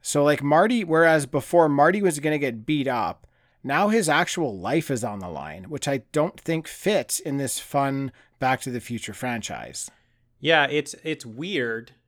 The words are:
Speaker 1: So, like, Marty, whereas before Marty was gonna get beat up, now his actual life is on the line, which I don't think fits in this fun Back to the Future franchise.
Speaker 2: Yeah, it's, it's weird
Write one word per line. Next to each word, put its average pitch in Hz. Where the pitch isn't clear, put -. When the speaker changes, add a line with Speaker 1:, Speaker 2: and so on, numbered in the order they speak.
Speaker 1:
So, -
like, 143
Marty, 190
whereas 160
before 156
Marty 151
was 165
gonna 151
get 120
beat 139
up, 110
now 151
his 214
actual 147
life 131
is 123
on 104
the 92
line, 76
which 151
I 139
don't 151
think 160
fits -
in 139
this 135
fun 139
Back 131
to 135
the 120
Future 113
franchise. -
Speaker 2:
Yeah, 147
it's, 147
it's 156
weird 120